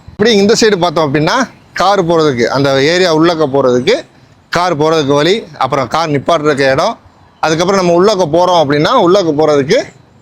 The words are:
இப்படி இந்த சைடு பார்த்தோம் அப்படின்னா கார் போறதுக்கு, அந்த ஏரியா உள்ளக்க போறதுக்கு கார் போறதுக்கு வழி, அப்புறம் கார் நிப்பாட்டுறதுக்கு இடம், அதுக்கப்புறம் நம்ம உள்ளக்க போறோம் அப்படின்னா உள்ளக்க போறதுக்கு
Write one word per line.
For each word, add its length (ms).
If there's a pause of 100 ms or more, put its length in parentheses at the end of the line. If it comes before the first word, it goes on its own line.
(140)
இப்படி 260
இந்த 200
சைடு 220
பார்த்தோம் 240
அப்படின்னா 300 (440)
கார் 280
போறதுக்கு, 360 (120)
அந்த 120 (240)
ஏரியா 260
உள்ளக்க 360
போறதுக்கு 400 (640)
கார் 260
போறதுக்கு 380
வழி, 140 (300)
அப்புறம் 300
கார் 200
நிப்பாட்டுறதுக்கு 600
இடம், 200 (500)
அதுக்கப்புறம் 380
நம்ம 180
உள்ளக்க 260 (100)
போறோம் 260
அப்படின்னா 300 (140)
உள்ளக்க 340
போறதுக்கு 380 (440)